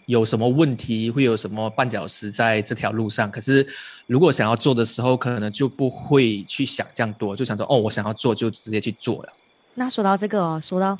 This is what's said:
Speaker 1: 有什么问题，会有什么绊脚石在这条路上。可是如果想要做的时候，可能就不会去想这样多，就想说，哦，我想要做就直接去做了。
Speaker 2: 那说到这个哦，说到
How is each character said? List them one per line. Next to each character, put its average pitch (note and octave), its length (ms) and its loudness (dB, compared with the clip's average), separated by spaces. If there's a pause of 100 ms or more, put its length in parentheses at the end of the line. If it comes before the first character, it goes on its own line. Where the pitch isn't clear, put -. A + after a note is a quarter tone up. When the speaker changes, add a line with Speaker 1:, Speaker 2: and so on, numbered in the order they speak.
Speaker 1:
有 A#2 180 4
什 A2 160 0
么 A#2+ 80 2
问 C3+ 300 4
题， A2+ 320 -2
会 A#2+ 140 0
有 A#2 120 4
什 G#2+ 160 -4
么 A2 200 -4
绊 C3 140 0
脚 G#2 220 -4
石 - 240 -6
在 A2 300 2
这 G#2+ 140 -4
条 G#2 160 -2
路 A2 180 -2
上。 G#2 200 0
可 G#2 120 -12
是 C3+ 240 4 (400)
如 B2 140 2
果 D#3+ 120 6
想 B2 160 2
要 A2+ 80 2
做 C3+ 180 2
的 A#2 120 2
时 - 160 -4
候， B2+ 160 2
可 B2 220 -4
能 G#2 120 -4
就 C3+ 160 -2
不 B2+ 220 -2
会 A#2 540 2
去 - 200 -4
想 - 300 -2
这 - 100 -2
样 A2 100 -2
多， G#2 220 -6
就 C3 80 -2
想 G#2+ 140 -4
说， G#2 100 -4
哦， C#3 80 4
我 A2 140 4
想 G#2 160 -2
要 A2 80 -4
做 A2+ 220 0
就 A2+ 160 -2
直 - 180 -12
接 A2 100 0
去 G#2+ 140 -4
做 - 300 -4
了。 - 100 -18 (400)
Speaker 2:
那 B3+ 160 -4
说 A#3 140 -2
到 G3 120 4
这 G3+ 120 -4
个 G#3 120 -2
哦， E3 220 -2
说 F#3 180 -4
到 F#3+ 200 0